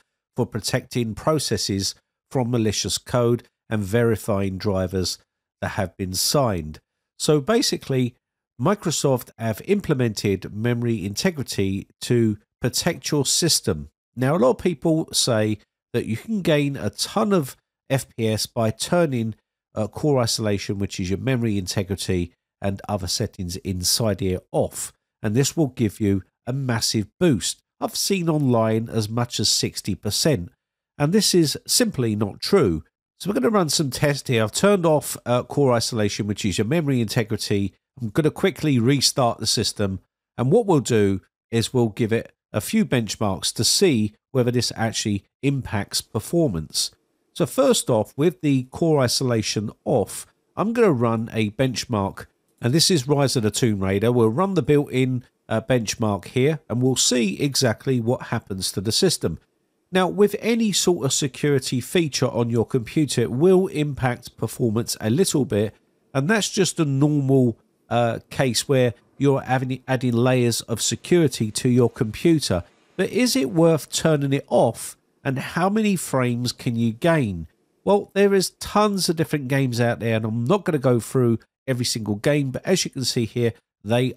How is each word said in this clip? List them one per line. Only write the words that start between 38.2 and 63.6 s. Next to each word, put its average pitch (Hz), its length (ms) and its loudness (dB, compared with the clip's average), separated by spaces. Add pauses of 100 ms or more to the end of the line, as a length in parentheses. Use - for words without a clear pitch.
quickly 156 480 0
restart 123 600 2
the 110 100 -6
system. 98 500 -2 (400)
And 127 140 0
what 226 140 4
we'll 170 120 4
do 101 420 2 (300)
is 113 240 0
we'll 120 140 2
give 107 240 -2
it - 200 -2 (200)
a 107 80 -2
few 214 240 0
benchmarks 110 680 -2
to 113 100 -2
see 120 500 2 (160)
whether 123 220 0
this 120 240 -2
actually 107 480 -2 (180)
impacts 127 580 -4
performance. 107 920 -2 (440)
So 160 100 0
first 254 440 2
off, 107 260 0
with 156 260 0
the 135 280 2
core 156 300 2
isolation 113 720 0 (120)
off, - 400 -2 (320)
I'm 214 160 -2
gonna 226 200 4
run 117 400 0
a 107 180 0
benchmark, 107 760 -2 (340)
and 123 120 0
this 165 200 4
is 139 160 0
Rise 139 260 2
of 120 80 0
the 107 80 2
Tomb 107 300 0
Raider. 98 320 2
We'll 117 160 4
run 185 260 0
the 160 80 2
built-in, 131 600 0 (240)
uh, 110 140 -2
benchmark 107 640 -2
here, 143 340 0 (100)
and 117 100 -2
we'll 127 140 2
see 226 460 0
exactly 131 600 0
what 117 260 -2
happens 95 440 -6
to 104 100 -6
the 104 120 -2
system. 104 480 0 (500)
Now, 185 160 2
with 202 320 2
any 226 320 0
sort 175 340 0
of 135 80 0
security 139 680 0
feature 147 480 0
on 117 220 -2
your 117 140 2
computer, 127 580 0
it 104 100 -2
will 185 340 4